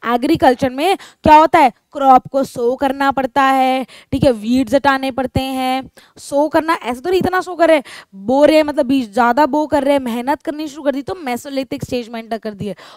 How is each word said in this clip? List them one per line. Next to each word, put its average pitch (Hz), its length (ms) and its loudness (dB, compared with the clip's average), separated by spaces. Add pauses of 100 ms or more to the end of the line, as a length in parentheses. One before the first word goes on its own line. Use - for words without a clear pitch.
Agriculture 247 640 0
में 311 260 -2
क्या - 400 4
होता 320 220 6
है, 262 140 4 (200)
Crop 269 360 4
को 269 160 -2
सो 247 320 -4
करना 277 340 -2
पड़ता 262 320 -2
है, 262 440 2 (260)
ठीक 277 120 -4
है, 277 80 4
Weeds 233 420 -2
हटाने 269 360 0
पड़ते 254 300 -4
हैं, 262 500 -6 (280)
सो 285 300 -2
करना, 320 260 0
ऐसे 247 260 -6
तो 349 100 -6
नहीं 370 100 2
इतना 359 200 -2
सो 349 160 -8
कर 320 120 2
रहे, 311 140 4 (320)
बो 240 300 2
रहे, 311 180 6
मतलब 294 240 -2
बीज 233 280 -2
ज्यादा 240 320 2
बो 302 200 -2
कर 277 180 -2
रहे, 285 160 2
मेहनत 247 420 -4
करनी 311 260 -8
शुरू 285 140 -16
कर 269 100 -2
दी, 277 100 -8
तो 370 120 -12
mesolithic 269 680 -8
stage 240 240 -8
में 233 120 -12
enter 226 180 -8
कर 208 160 -10
दिए। 196 220 -10 (200)